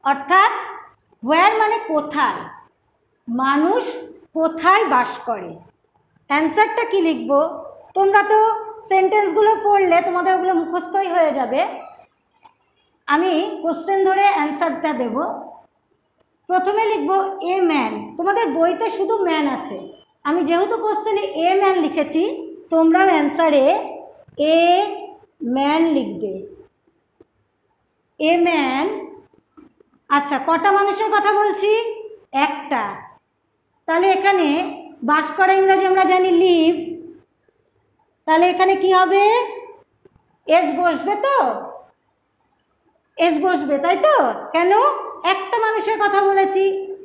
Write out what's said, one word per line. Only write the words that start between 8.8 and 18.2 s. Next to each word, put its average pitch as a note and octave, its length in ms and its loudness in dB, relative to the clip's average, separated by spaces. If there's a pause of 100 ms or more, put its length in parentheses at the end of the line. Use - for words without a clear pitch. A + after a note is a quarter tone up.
সেন্টেন্সগুলো G4+ 600 2 (160)
পড়লে F#4+ 300 4 (120)
তোমাদের F4+ 280 0
ওগুলো F#4 240 0
মুখস্থই F4 540 -4
হয়ে D#4+ 240 2
যাবে। B3+ 220 -2 (1500)
আমি F4 180 0 (300)
question E4+ 360 -4 (100)
ধরে G4 160 2 (120)
অ্যান্সারটা D4+ 540 -4 (120)
দেব। A3+ 140 -6 (1300)
প্রথমে F#4 340 0 (100)
লিখব D#4 180 -2 (420)
এ - 20 0 (160)
man। A#3+ 220 -2 (260)
তোমাদের G4 260 0 (120)